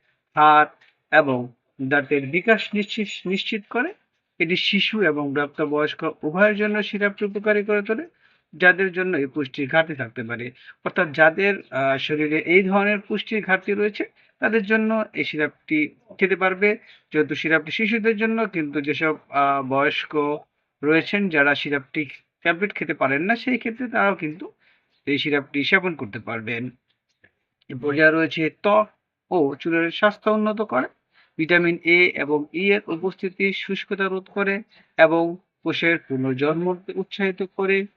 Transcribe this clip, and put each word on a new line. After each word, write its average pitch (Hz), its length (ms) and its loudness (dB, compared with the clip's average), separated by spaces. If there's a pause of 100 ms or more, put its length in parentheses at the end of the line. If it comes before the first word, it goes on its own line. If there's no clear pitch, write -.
(360)
হাড় 151 320 8 (440)
এবং 131 360 2 (340)
দাঁতের 139 440 0
বিকাশ 196 480 0
নিশ্চিত, 208 340 -4 (180)
নিশ্চিত 196 440 -4
করে। 269 220 -4 (460)
এটি 175 180 0
শিশু 208 460 0
এবং 147 300 0
প্রাপ্তবয়স্ক 147 800 -2 (100)
উভয়ের 196 340 2
জন্য 208 260 0
সিরাপটি 202 420 -2
উপকারী 208 400 0
করে 208 180 0
তোলে, 220 260 -4 (460)
যাদের 180 380 4
জন্য 185 240 -2
এই 139 100 0
পুষ্টির 135 420 -6
ঘাটতি 160 260 0
থাকতে 127 280 -8
পারে। 117 280 -8 (340)
অর্থাৎ 180 280 0
যাদের, 160 420 4 (160)
আহ, 135 280 0
শরীরে 151 400 -2
এই 175 240 4
ধরনের 202 360 2
পুষ্টির 208 460 -6
ঘাটতি 190 280 0
রয়েছে, 208 320 -2 (340)
তাদের 226 240 2
জন্য 220 500 0
এই 151 120 -4
সিরাপটি 151 640 -2 (300)
খেতে 185 180 2
পারবে। 190 420 0 (340)
যেহেতু 151 220 0
সিরাপটি 156 360 0
শিশুদের 220 460 0
জন্য, 220 320 0
কিন্তু 151 320 -4
যেসব, 151 340 -2 (160)
আহ, 139 320 2
বয়স্ক 147 760 -2 (460)
রয়েছেন 165 440 2
যারা 143 260 4
সিরাপটি 147 500 -6 (360)
ট্যাবলেট 175 340 -2
খেতে 160 200 -4
পারেন 139 280 0
না, 214 140 0
সেই 240 220 -2
ক্ষেত্রে 233 300 -6
তারাও 202 260 2
কিন্তু 175 380 -10 (540)
এই 143 120 0
সিরাপটি 143 460 -2
সেবন 180 300 0
করতে 123 240 -10
পারবেন। 113 520 -8 (1000)
এ 139 60 -12
পর্যায়ে 147 360 2
রয়েছে 160 400 0
ত্বক 208 360 2 (440)
ও 147 240 2
চুলের 165 360 -2
স্বাস্থ্য 208 400 0
উন্নত 214 320 0
করে, 247 260 -2 (500)
ভিটামিন 170 460 2
এ 175 300 4
এবং 147 380 -2
ই 196 200 0
এর 208 140 2
উপস্থিতি 185 640 -4
শুষ্কতা 190 560 -4
রোধ 190 160 -6
করে 202 380 -4 (360)
এবং 170 380 4 (260)
কোষের 165 360 0
পুনর্জন্মকে 156 920 -2
উৎসাহিত 190 500 -4 (140)
করে, 196 300 0 (100)